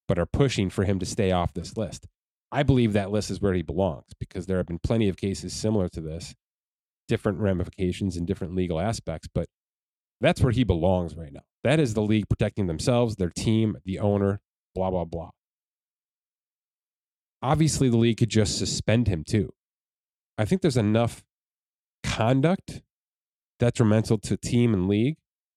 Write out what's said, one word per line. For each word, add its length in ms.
but 120
are 80
pushing 440
for 140
him 160
to 60
stay 260
off 200
this 240
list. 300
I 100
believe 300
that 180
list 200
is 100
where 140
he 80
belongs 560
because 280
there 120
have 80
been 120
plenty 300
of 80
cases 360
similar 360
to 120
this, 340
different 300
ramifications 800
and 100
different 280
legal 240
aspects, 540
but 160
that's 220
where 100
he 120
belongs 520
right 160
now. 120
That 160
is 140
the 80
league 260
protecting 380
themselves, 500
their 140
team, 560
the 120
owner, 420
blah, 160
blah, 140
blah. 260
Obviously, 480
the 80
league 220
could 100
just 300
suspend 500
him 160
too. 300
I 80
think 160
there's 160
enough 480
conduct 800
detrimental 600
to 180
team 380
and 140
league 300